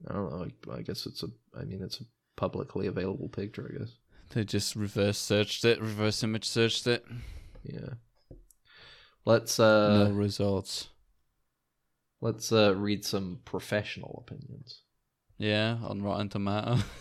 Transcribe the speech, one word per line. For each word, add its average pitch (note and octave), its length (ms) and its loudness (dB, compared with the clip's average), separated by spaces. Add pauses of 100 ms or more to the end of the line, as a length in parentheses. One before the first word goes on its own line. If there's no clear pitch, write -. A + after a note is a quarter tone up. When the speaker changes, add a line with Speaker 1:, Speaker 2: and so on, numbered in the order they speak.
Speaker 1:
I - 40 -6
don't F#2+ 160 -4
know. F2 180 -6 (260)
I, C2 40 -8
I - 40 -8
guess - 240 -8
it's - 180 -10
a, E2 40 -6 (300)
I F2 60 -8
mean, F#2+ 180 -8
it's - 200 -10
a A#2+ 40 -14 (300)
publicly G2 520 -4
available F#2 420 -4
picture, - 440 -8
I - 60 -8
guess. A2+ 140 -8 (360)
Speaker 2:
They A2+ 140 0
just G2+ 320 -2
reverse G2+ 420 0
searched - 480 0
it, A#2 140 6
reverse G#2+ 440 0
image A2 240 -2
searched A#2 400 2
it. A#2+ 180 0 (580)
Speaker 1:
Yeah. - 300 -10 (1300)
Let's, A2+ 340 4
uh, G#2 500 8
Speaker 2:
No - 40 0
results. G2+ 760 0 (1300)
Speaker 1:
let's, A2+ 300 -2
uh, G#2+ 240 8
read G#2 300 -2
some F#2+ 400 -4
professional - 800 -6
opinions. - 540 -16 (560)
Speaker 2:
Yeah, G#2+ 460 0
on G2+ 180 -4
Rotten G2+ 280 -2
Tomato. G#2+ 480 0 (240)